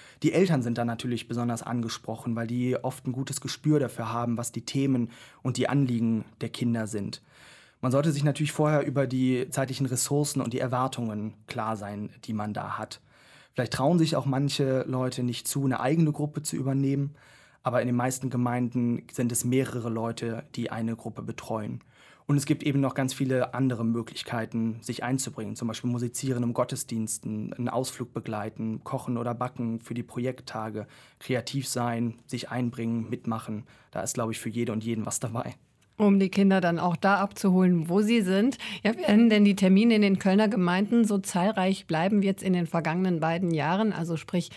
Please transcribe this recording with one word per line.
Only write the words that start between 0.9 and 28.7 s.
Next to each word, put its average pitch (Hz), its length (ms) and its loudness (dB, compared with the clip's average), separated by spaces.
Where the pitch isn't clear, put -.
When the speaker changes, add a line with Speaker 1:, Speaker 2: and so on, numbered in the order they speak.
Speaker 1:
besonders 120 340 -2
angesprochen, 113 720 -6
weil 117 120 -4
die 123 280 0
oft - 300 -6
ein 131 60 -4
gutes 131 280 -6
Gespür 147 400 0
dafür 113 320 -4
haben, 120 240 -2
was 117 160 -4
die 117 140 -8
Themen 135 460 0
und 123 140 -2
die 127 120 2
Anliegen 117 560 4
der 120 80 -4
Kinder 117 380 0
sind. 107 340 -6
Man 127 100 2
sollte 147 200 4
sich 139 120 0
natürlich 147 280 2
vorher 151 320 4
über 139 220 0
die 127 460 0
zeitlichen 135 340 -2
Ressourcen 139 560 0
und 113 120 -2
die 127 60 -2
Erwartungen 120 760 -2
klar 110 320 -4
sein, 101 320 -8
die 113 100 -6
man 107 220 -4
da 101 240 -8
hat. - 200 -10
Vielleicht 120 200 -2
trauen 160 260 4
sich 160 160 2
auch 131 100 0
manche 135 640 0
Leute 127 340 -2
nicht 123 260 -4
zu, 139 180 -2
eine 127 160 0
eigene 151 300 4
Gruppe 151 300 -4
zu - 140 -6
übernehmen. 139 580 0
Aber 120 200 0
in - 60 0
den 123 80 0
meisten 127 360 -2
Gemeinden 123 800 0
sind 123 200 -2
es 120 140 -2
mehrere 127 440 0
Leute, 113 560 -6
die 117 160 -4
eine 113 240 -4
Gruppe 113 260 -12
betreuen. 113 600 -8
Und 143 60 4
es 143 100 2
gibt 151 180 0
eben 143 180 2
noch 131 120 0
ganz 131 200 -2
viele 127 400 0
andere 123 320 0
Möglichkeiten, 113 960 -4
sich - 200 -8
einzubringen. 120 540 -4
Zum 120 140 -6
Beispiel 113 200 -6
musizieren 120 540 -4
im 120 100 -2
Gottesdiensten, 113 1000 -4
einen 123 160 -4
Ausflug 123 440 -6
begleiten, 110 720 -8